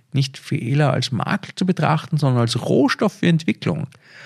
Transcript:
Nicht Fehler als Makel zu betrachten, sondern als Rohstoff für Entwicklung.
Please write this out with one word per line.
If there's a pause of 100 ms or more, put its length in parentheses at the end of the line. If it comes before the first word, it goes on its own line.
(140)
Nicht
Fehler
als
Makel
zu
betrachten,
sondern
als
Rohstoff
für
Entwicklung. (380)